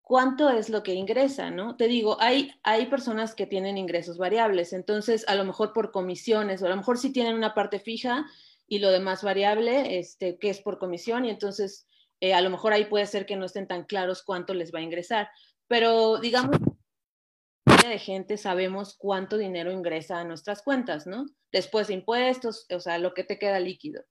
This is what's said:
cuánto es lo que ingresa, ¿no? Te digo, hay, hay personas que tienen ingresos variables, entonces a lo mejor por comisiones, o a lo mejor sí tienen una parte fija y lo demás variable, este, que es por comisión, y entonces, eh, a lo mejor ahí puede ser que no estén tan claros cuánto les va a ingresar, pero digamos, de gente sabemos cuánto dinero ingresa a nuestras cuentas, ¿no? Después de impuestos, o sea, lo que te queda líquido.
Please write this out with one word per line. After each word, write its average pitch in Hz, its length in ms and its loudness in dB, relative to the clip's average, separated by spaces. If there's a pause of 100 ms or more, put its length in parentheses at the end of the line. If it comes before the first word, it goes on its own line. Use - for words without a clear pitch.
cuánto 262 480 4
es 226 200 2
lo 214 140 -2
que 190 100 -2
ingresa, 208 580 0
¿no? 196 240 -6
Te 226 120 2
digo, 226 340 2
hay, 262 300 2 (120)
hay 226 240 2
personas 226 480 -2
que 202 100 -2
tienen 196 320 -4
ingresos 170 400 -4
variables, 185 560 2
entonces 208 540 -2
a 196 80 2
lo 196 100 0
mejor 208 280 -2
por 214 180 -2
comisiones, 190 720 -2
o 196 40 -2
a 175 40 2
lo 190 80 0
mejor 240 200 0
sí 269 140 -2
tienen 233 240 0
una 220 180 -2
parte 202 260 0
fija 240 460 -4 (420)
y 202 120 -2
lo 202 100 4
demás 190 340 2
variable, 214 760 2
este, 180 400 -6
que 208 100 0
es 196 120 -4
por 190 180 -6
comisión, 196 460 -4
y 233 40 -2
entonces, 202 560 -6 (360)
eh, 185 120 4
a 180 80 6
lo 185 80 2
mejor 185 240 0
ahí 208 120 4
puede 208 200 0
ser 202 200 -4
que 202 100 -6
no 190 100 -4
estén 190 220 -8
tan 175 160 -6
claros 185 400 -4
cuánto 185 300 -6
les 165 200 -6
va 165 60 -6
a 160 40 -6
ingresar, 175 460 -4 (380)
pero 226 520 4
digamos, 247 380 2 (1300)
de 220 120 -4
gente 190 380 -6
sabemos 190 600 -2
cuánto 190 400 -2
dinero 185 340 -2
ingresa 170 480 -4
a 170 60 -6
nuestras 170 360 -8
cuentas, 240 460 -2
¿no? 220 180 -8 (280)
Después 190 340 0
de 202 60 -4
impuestos, 240 760 -2
o 180 120 -6
sea, 170 160 -4
lo 175 160 -2
que 185 100 -6
te 196 160 -6
queda 196 200 0
líquido. 180 520 -8